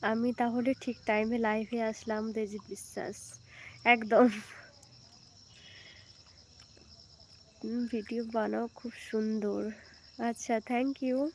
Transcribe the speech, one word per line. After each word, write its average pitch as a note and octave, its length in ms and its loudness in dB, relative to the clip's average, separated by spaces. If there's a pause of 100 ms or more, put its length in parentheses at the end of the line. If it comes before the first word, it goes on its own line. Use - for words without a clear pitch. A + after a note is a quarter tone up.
আমি A#3 320 2
তাহলে A#3+ 480 2
ঠিক A#3 240 -4
টাইমে A3 320 2
লাইভে A3 440 0
আসলাম, A3 500 -4
দেবজিৎ G#3 380 -4
বিশ্বাস। - 480 -10 (680)
একদম। A3+ 420 8 (3250)
হুম, A#3 360 -4
ভিডিও A3+ 320 -2 (100)
বানাও, G#3+ 420 0
খুব - 160 -12 (180)
সুন্দর। G#3+ 500 0 (600)
আচ্ছা, A#3 400 -2
thank B3+ 420 0
you। B3+ 160 0 (180)